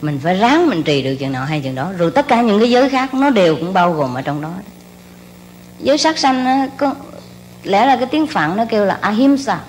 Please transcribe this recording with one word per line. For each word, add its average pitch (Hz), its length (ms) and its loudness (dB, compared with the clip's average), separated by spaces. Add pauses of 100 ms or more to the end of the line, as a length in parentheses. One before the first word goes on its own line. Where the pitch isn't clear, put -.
mình 147 220 -4
phải 180 140 0
ráng 285 320 4
mình 170 140 0
trì 143 180 0
được 135 140 -2
chừng 135 160 -6
nào 131 140 -6
hay 151 160 -2
chừng 131 140 -6
đó. 147 220 -4
Rồi 170 140 0
tất 285 160 0
cả 240 140 2
những 214 180 2
cái 233 100 4
giới 247 200 4
khác 262 240 -2
nó 269 160 2
đều 185 260 4
cũng 170 180 -6
bao 175 200 2
gồm 139 200 -2
ở 135 80 -6
trong 143 200 -6
đó. 156 100 -8 (1300)
Giới 269 180 2
sát 311 200 0
sanh 254 280 0
á, 262 220 0 (100)
có, 277 180 -2 (680)
lẽ 196 220 2
là 269 100 4
cái 240 100 -2
tiếng 302 220 -2
Phạn 170 300 -2
nó 226 120 0
kêu 208 160 0
là 185 160 -2
Ahimsa. 226 680 0